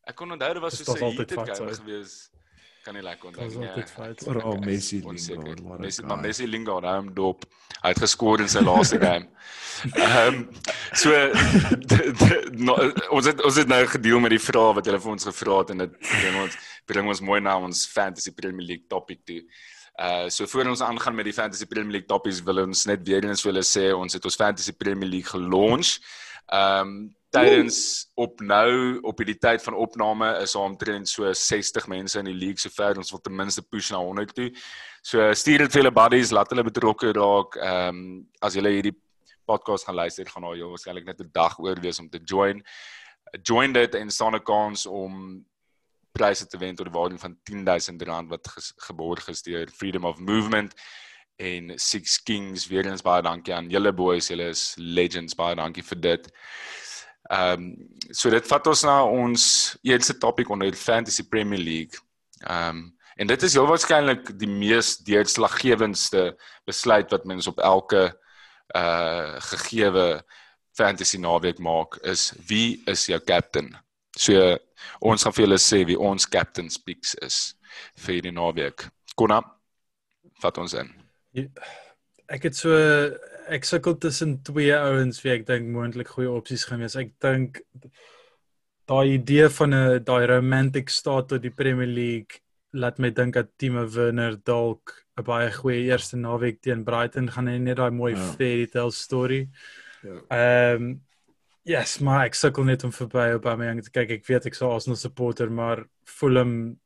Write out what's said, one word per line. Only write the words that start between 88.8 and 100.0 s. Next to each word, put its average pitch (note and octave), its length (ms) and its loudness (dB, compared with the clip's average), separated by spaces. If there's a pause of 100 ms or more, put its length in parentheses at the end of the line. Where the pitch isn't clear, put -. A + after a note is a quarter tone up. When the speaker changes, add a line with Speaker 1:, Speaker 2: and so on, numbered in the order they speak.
Speaker 2:
daai C3+ 280 4
idee C#3+ 320 6
van C#3+ 240 2
'n, C3 300 4
daai B2 240 2
romantic C3 640 2
start C3+ 400 -2
tot C3 120 -2
die B2 120 -6
Premier B2+ 340 0
League A#2+ 540 -6 (320)
laat B2 260 -4
my B2+ 100 0
dink B2 240 0
dat A#2 240 -2
Timo B2 300 -2
Werner A#2 560 -2
dalk A#2 500 -2 (240)
'n A#2+ 60 -8
baie A#2 280 -2
goeie B2 380 -2
eerste B2 280 -2
naweek A#2+ 440 -4
teen A#2 220 -4
Brighton A#2+ 440 -2
gaan B2+ 200 -6
hê, B2 120 -4
net B2 180 -2
daai B2+ 140 0
mooi A#2+ 220 -2
Speaker 3:
Ja. F#2 200 -4
Speaker 2:
fairy A#2+ 340 -2
tale A#2+ 240 -2
story. C3 580 -4 (540)